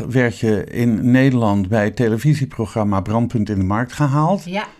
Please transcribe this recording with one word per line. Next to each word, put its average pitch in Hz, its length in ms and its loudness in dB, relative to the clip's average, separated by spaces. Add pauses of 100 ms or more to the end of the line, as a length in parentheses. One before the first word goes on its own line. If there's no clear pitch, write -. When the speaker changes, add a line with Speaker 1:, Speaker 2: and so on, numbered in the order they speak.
Speaker 1:
werd 123 300 0
je 107 240 0
in 120 480 0
Nederland 120 580 2
bij 107 140 2
het 104 120 -2
televisieprogramma 113 1080 0
Brandpunt 107 480 0
in 101 100 -2
de 95 60 0
Markt 110 280 -2
gehaald. 151 520 0
Speaker 2:
Ja. 190 180 -6 (160)